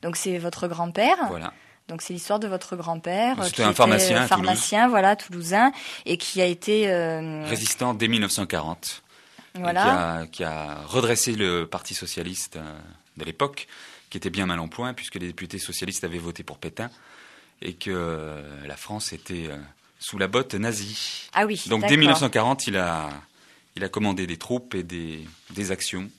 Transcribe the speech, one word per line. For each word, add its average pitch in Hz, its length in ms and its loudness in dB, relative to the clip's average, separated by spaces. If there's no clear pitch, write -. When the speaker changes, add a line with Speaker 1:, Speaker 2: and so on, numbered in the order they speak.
Speaker 1:
Donc 170 140 -4
c'est 185 200 -2
votre 175 320 -4
grand-père. 170 480 2
Speaker 2:
Voilà. 85 260 -6
Speaker 1:
Donc 165 140 -10
c'est - 100 -8
l'histoire 190 280 -2
de 220 80 -4
votre 185 280 -6
grand-père, 175 640 0
euh, 190 40 0
Speaker 2:
C'était 180 100 -2
Speaker 1:
qui 120 80 2
Speaker 2:
un 110 60 6
Speaker 1:
était, 101 80 4
Speaker 2:
pharmacien 110 400 8
Speaker 1:
euh, 123 80 6
Speaker 2:
à 123 40 0
Toulouse. - 0 -
Speaker 1:
pharmacien, 185 600 4
voilà, 208 280 6
toulousain, 190 560 2
et 175 140 0
qui - 240 0
a 180 40 6
été, 202 440 2
euh, 160 560 0
Speaker 2:
Résistant 117 480 0
dès 110 140 0
mille 113 120 2
neuf 101 120 0
cent 101 120 -2
quarante. 82 580 -4
Speaker 1:
Voilà. 175 680 2
Speaker 2:
Et 80 40 -14
qui 87 160 -6
a, - 0 -
qui - 0 -
a 78 300 -4
redressé 117 480 2
le 90 340 0
Parti - 280 -8
socialiste, 90 600 -8
euh, 78 220 -12
de 78 80 -10
l'époque, 139 420 -4
qui - 80 -10
était 92 120 -4
bien 92 160 -2
mal 87 140 0
en 82 80 -6
point, 123 260 -6
puisque - 220 -12
les 90 100 -6
députés 87 320 -10
socialistes 92 460 -6
avaient 85 140 -6
voté 85 260 -8
pour - 140 -14
Pétain, 107 320 -8
et 90 120 -8
que, - 180 -8
euh, 80 500 -4
la 71 100 -10
France - 360 -8
était, 82 360 -8
euh, 73 80 -10
sous - 200 -10
la 95 100 2
botte 123 260 0
nazie. 107 800 -4
Speaker 1:
Ah 196 120 6
oui, 208 220 -2
Speaker 2:
Donc 110 140 4
Speaker 1:
d'accord. 202 80 4
Speaker 2:
dès 147 60 10
mille 151 120 8
neuf 156 100 6
cent 135 120 2
quarante, 120 360 2
il 101 100 0
a, 82 320 0
il 90 80 -4
a 95 40 -4
commandé 98 380 0
des 85 100 -4
troupes 123 380 -6
et 95 80 -2
des, 82 380 -8
des 95 220 -4
actions 95 360 -6